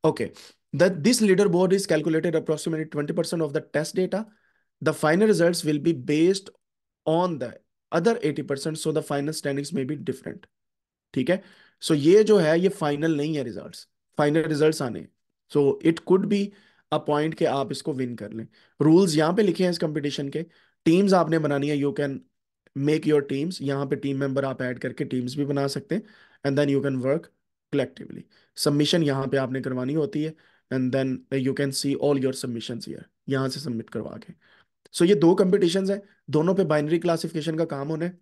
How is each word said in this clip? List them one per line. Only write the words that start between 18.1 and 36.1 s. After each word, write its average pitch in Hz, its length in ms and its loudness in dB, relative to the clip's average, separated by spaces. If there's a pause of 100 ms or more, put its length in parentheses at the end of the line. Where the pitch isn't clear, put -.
कर 104 160 -12
लें। 110 140 -10 (340)
रूल्स 160 360 6
यहाँ 160 180 2
पे 220 80 2
लिखे 196 220 2
हैं 180 60 2
इस 170 80 -4
कॉम्पिटिशन 147 500 -4
के, 151 140 -6 (420)
टीम्स 185 280 4
आपने 165 260 4
बनानी 143 300 0
है, 151 80 0
you 139 240 0
can 139 180 -4 (600)
make 151 280 0
your 151 160 4 (100)
teams, 151 300 -4
यहाँ 139 240 -2
पे 139 100 -2
टीम 139 240 -4
मेंबर 139 240 -2
आप 131 180 -6
ऐड 127 160 -6
करके 127 260 -8
टीम्स 127 320 -6
भी 143 80 -2
बना 139 220 -2
सकते 139 280 -6
हैं, 208 80 -4 (440)
and 139 120 2
then 143 180 2
you 139 100 0
can 131 200 -2
work 151 200 -2 (460)
collectively। - 500 -6 (340)
सबमिशन 147 460 2
यहाँ 135 260 0
पे 139 80 0
आपने 131 240 -2
करवानी 127 340 -4
होती 151 280 -2
है, 156 120 -6 (360)
and 127 240 0
then 135 220 0 (260)
you 131 180 0
can 139 120 -2
see 139 300 -2
all 143 180 2
your 131 140 -2 (100)
submissions 117 440 -10
here, - 160 -14 (240)
यहाँ 135 200 -2
से 131 120 -8
सबमिट 120 300 -8
करवा - 260 -10
के। - 160 -20 (600)
So 175 120 4
ये 196 80 6
दो 165 200 6
कॉम्पिटिशंस 190 560 2
हैं, 202 120 -4 (280)